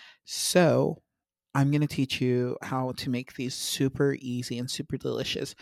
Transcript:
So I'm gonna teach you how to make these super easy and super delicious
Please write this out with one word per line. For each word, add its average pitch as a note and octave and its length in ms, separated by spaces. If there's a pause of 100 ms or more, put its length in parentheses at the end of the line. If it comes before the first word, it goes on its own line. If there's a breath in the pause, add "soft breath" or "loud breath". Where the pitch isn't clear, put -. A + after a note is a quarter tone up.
(240 loud breath)
So D#3+ 800 (520)
I'm C#3 160
gonna D3 160
teach - 340
you B2 400
how C3 380
to - 100
make B2+ 260
these B2+ 200
super C#3 680
easy B2 380
and C3 120
super C#3 280
delicious B2+ 640